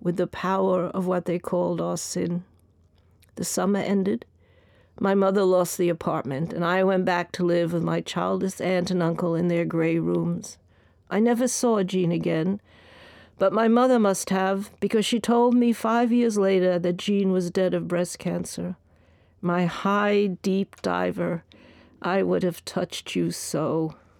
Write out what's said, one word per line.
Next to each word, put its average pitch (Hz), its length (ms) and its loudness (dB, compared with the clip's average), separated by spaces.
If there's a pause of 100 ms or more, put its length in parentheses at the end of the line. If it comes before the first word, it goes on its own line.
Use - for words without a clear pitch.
with 175 140 -2
the 180 120 0
power 190 580 0
of 180 220 -4
what 180 180 -2
they 175 120 -2
called 175 440 -2
our 175 160 -4
sin." 175 460 -4 (920)
The - 80 -8
summer 196 360 0
ended. 196 460 -2 (760)
My 196 160 2
mother 196 280 4
lost 180 340 2
the 175 120 2
apartment, 160 640 -4
and 165 100 -2
I 185 200 2
went 185 220 2
back 175 280 -2
to 180 120 -2
live 170 280 2
with 170 100 0
my 165 180 -2
childless 185 600 -4
aunt 180 300 0
and 180 100 0
uncle 165 320 0
in 175 140 0
their 170 180 0
gray 165 320 0
rooms. 170 600 -2 (520)
I 196 100 0
never 240 280 2
saw 226 360 0
Jean 180 280 0
again, 170 480 -2 (800)
but 190 160 2
my 220 160 2
mother 247 280 6
must 202 320 2
have, 190 400 0 (120)
because 202 240 2
she 240 160 0
told 240 340 4
me 240 160 6
five 226 400 0
years 233 260 2
later 185 420 4
that 175 180 0
Jean 196 340 2
was 185 180 0
dead 185 240 0
of 170 140 -2
breast 175 320 -2
cancer. 175 560 -6 (680)
My 175 240 0
high, 202 760 0
deep 196 400 -2
diver, 175 640 -2 (560)
I 190 200 0
would 180 220 0
have 175 220 -4
touched - 500 -6
you 170 160 0
so. 156 640 -4 (240)